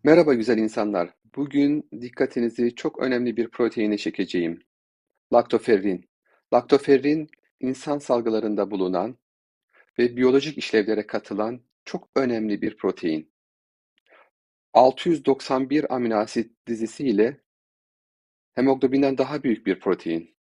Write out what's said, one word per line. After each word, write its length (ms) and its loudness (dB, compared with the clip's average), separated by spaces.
Merhaba 260 8
güzel 240 2
insanlar. 520 -2
Bugün 520 0
dikkatinizi 760 -2
çok 240 -8
önemli 380 -2
bir 140 -4
proteine 480 0
çekeceğim. 640 -4
Laktoferrin. 800 2
Laktoferrin, 800 2
insan 380 -4
salgılarında 720 -2
bulunan 480 -2
ve 180 0
biyolojik 420 2
işlevlere 480 -2
katılan 540 -6
çok 320 -12
önemli 460 -2
bir 140 -6
protein. 560 -4
Altı 360 4
yüz 160 0
doksan 460 -2
bir 240 -2
amino 220 -2
asit 400 -4
dizisi 420 -6
ile 320 2
hemoglobinden 640 2
daha 240 -2
büyük 240 -2
bir 140 -2
protein. 600 -4